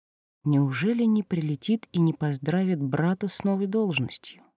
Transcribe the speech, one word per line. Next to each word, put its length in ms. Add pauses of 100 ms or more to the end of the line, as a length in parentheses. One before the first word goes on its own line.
(440)
Неужели 580
не 220
прилетит 640
и 80
не 140
поздравит 680
брата 460
с 160
новой 240
должностью? 800 (120)